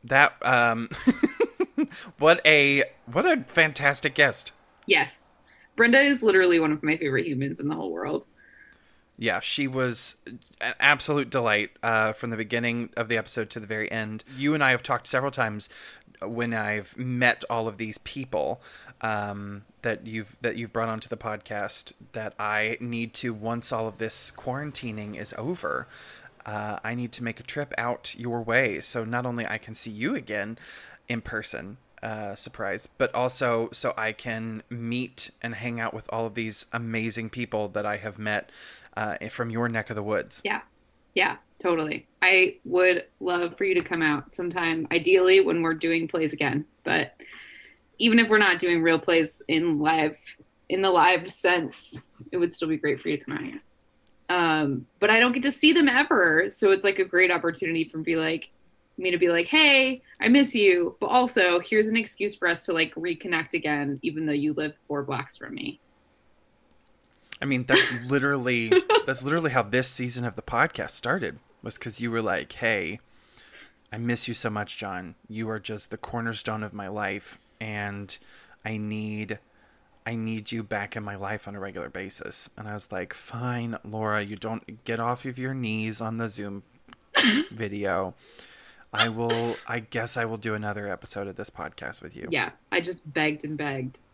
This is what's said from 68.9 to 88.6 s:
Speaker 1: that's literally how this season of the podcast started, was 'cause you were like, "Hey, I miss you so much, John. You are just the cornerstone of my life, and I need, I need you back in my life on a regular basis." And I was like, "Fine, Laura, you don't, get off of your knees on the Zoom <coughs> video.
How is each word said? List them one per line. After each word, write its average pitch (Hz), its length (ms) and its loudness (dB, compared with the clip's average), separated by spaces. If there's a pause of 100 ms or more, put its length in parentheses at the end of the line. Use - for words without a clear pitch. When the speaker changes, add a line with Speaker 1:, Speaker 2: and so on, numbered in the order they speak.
Speaker 1:
that's 127 160 -2
literally 151 300 0
how 127 100 4
this 120 260 0
season 123 380 -4
of 107 100 -6
the - 60 -12
podcast 117 480 -2
started, 120 480 -4 (240)
was 104 160 -10
'cause 113 220 -10
you 120 100 -4
were 113 120 -2
like, 92 300 -2
"Hey, 104 480 -2 (880)
I 107 80 -10
miss 120 300 -4
you 117 60 -6
so 110 160 -4
much, 104 260 -6
John. 90 380 -10 (140)
You 110 200 -6
are 110 120 -4
just 104 300 -10
the 107 60 -8
cornerstone 113 640 -6
of 104 120 -10
my 101 140 -8
life, 101 500 -6 (220)
and 104 580 -8 (460)
I 110 140 -6
need, 107 600 -6 (640)
I 117 120 -6
need 110 340 -6
you 113 140 -4
back 101 320 -6
in 107 80 -8
my 101 100 -8
life 98 320 -8
on 101 80 -12
a 101 60 -10
regular 95 280 -10
basis." - 680 -12
And 107 100 -12
I 104 80 -8
was - 160 -12
like, 92 240 -8
"Fine, 120 680 -6
Laura, 107 380 -2
you 101 120 -8
don't, 110 500 -10
get 113 140 -4
off 120 260 -4
of 127 140 -8
your 131 160 -6
knees 110 460 -4
on 113 180 -6
the 113 100 -4
Zoom 101 360 -10 (500)
<coughs> 277 380 2
video. 98 640 -4 (800)